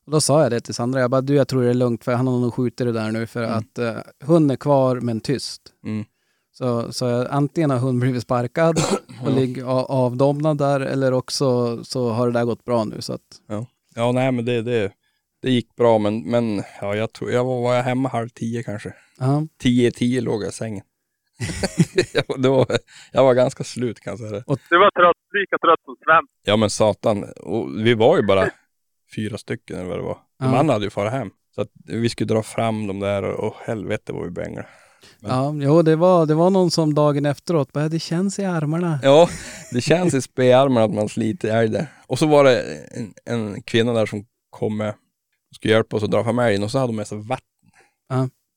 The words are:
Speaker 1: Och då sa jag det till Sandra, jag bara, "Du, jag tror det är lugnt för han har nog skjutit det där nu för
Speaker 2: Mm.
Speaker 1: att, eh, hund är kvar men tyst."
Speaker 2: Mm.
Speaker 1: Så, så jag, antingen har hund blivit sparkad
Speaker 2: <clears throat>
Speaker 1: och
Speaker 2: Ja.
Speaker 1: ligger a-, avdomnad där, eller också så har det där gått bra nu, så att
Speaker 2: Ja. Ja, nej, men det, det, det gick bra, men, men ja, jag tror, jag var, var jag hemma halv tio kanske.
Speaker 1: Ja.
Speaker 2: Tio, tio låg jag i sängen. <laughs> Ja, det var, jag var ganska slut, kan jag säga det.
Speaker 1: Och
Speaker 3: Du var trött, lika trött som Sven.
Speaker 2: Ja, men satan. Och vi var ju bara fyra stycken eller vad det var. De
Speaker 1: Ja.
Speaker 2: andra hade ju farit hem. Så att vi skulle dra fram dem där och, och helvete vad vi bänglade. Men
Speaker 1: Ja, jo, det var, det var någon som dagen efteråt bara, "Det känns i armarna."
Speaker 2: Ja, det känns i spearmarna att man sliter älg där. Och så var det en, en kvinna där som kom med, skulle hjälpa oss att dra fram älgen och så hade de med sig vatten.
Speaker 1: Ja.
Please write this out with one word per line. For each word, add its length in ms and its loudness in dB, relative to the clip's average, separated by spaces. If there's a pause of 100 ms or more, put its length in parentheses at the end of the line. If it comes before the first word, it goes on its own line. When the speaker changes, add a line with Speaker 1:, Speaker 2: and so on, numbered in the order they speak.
Speaker 1:
Och 60 -8
då 100 2
sa 220 4
jag 80 2
det 100 -2
till 120 -12
Sandra, 260 -2
jag 120 2
bara, 100 2
"Du, 140 0
jag 120 4
tror 160 0
det 60 2
är 40 2
lugnt 300 0
för 100 -2
han 140 0
har 120 0
nog 140 0
skjutit 240 -4
det 140 -2
där 200 -4
nu 160 -4
för 160 -8
Speaker 2:
Mm. 140 -4
Speaker 1:
att, 200 -8
eh, 160 -4 (300)
hund 280 4
är 40 0
kvar 440 2
men 220 -4
tyst." 400 -6 (240)
Speaker 2:
Mm. 200 -6 (480)
Speaker 1:
Så, 400 -4
så 120 -4
jag, 260 0
antingen 380 0
har 80 0
hund 240 0
blivit 220 0
sparkad 540 0
Speaker 2:
<clears throat> 460 -4
Speaker 1:
och 80 -2
Speaker 2:
Ja. 40 0
Speaker 1:
ligger 280 -2
a-, 260 0
avdomnad 680 0
där, 220 0
eller 340 0
också 720 0
så 260 -4
har 180 0
det 60 0
där 120 0
gått 200 -4
bra 180 0
nu, 180 -8
så 120 -8
att 80 -10 (280)
Speaker 2:
Ja. 160 -6 (300)
Ja, 160 0
nej, 200 0
men 140 -4
det, 160 -2
det, 300 -2 (500)
det 100 0
gick 240 0
bra, 220 4
men, 240 0
men 420 -2 (180)
ja, 140 -4
jag 180 -4
tror, 180 -8
jag 140 0
var, 160 -4
var 140 0
jag 80 0
hemma 260 -2
halv 200 -6
tio 340 -8
kanske. 300 -10 (260)
Speaker 1:
Ja. 240 0 (180)
Speaker 2:
Tio, 300 4
tio 300 -2
låg 220 -4
jag 60 -6
i 40 -10
sängen. 300 -8 (560)
<laughs> 720 -2
Ja, 240 -2
det 120 2
var, 160 4 (460)
jag 120 4
var 100 6
ganska 300 0
slut, 360 -8
kan 120 -12
jag 80 -12
säga 120 -12
det. 160 -10
Speaker 1:
Och 120 -2 (100)
Speaker 3:
Du 80 4
var 140 6
trött, 260 2 (160)
lika 240 -2
trött 280 2
som 100 -18 (100)
Sven. 220 2 (180)
Speaker 2:
Ja, 120 2
men 120 2
satan. 540 0
Och 640 -6
vi 80 6
var 240 6
ju 60 2
bara 260 2 (640)
fyra 220 -8
stycken 400 -12
eller 120 -10
vad 80 -6
det 60 -8
var. 140 -8 (220)
De 140 -4
Speaker 1:
Ja. 60 4
Speaker 2:
andra 140 2
hade 120 -2
ju 40 -6
farit 220 -4
hem. 180 -6 (260)
Så 60 -6
att 60 -4 (180)
vi 240 -2
skulle 240 -4
dra 100 0
fram 440 -4
dem 120 -6
där 240 -2
och, 240 -4
och 60 -6 (120)
helvete 480 -6
vad 100 -8
vi 80 -8
bänglade. 360 -10 (520)
Men 120 -8
Speaker 1:
Ja, 360 -2
jo, 140 6
det 140 4
var, 300 4
det 100 0
var 140 4
någon 220 4
som 220 0
dagen 320 2
efteråt 480 -2
bara, 160 -2
"Det 100 -4
känns 400 -4
i 60 -4
armarna." 580 -2
Speaker 2:
Ja, 260 8 (420)
det 100 -2
känns 320 2
i 80 0
spearmarna 640 4
att 80 -2
man 160 -2
sliter 480 -2
älg 120 2
där. 180 -4 (200)
Och 120 -4
så 80 2
var 160 6
det 180 6 (300)
en, 220 -12 (120)
en 360 -6
kvinna 320 0
där 120 2
som 200 -8 (240)
kom 280 -6
med, 160 -4 (600)
skulle 180 2
hjälpa 240 2
oss 60 0
att 80 -2
dra 120 2
fram 160 0
älgen 240 2
och 80 -6
så 60 -2
hade 140 0
de 40 -4
med 120 -8
sig 100 -10
vatten. 280 -10 (640)
Speaker 1:
Ja. 200 -2 (280)